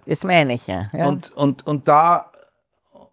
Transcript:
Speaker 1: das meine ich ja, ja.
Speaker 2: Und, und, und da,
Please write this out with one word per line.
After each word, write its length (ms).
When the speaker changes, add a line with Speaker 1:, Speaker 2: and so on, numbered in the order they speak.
Speaker 1:
das 180
meine 300
ich 140
ja, 260
ja. 140
Speaker 2:
Und, 240
und, 360
und 220
da, 420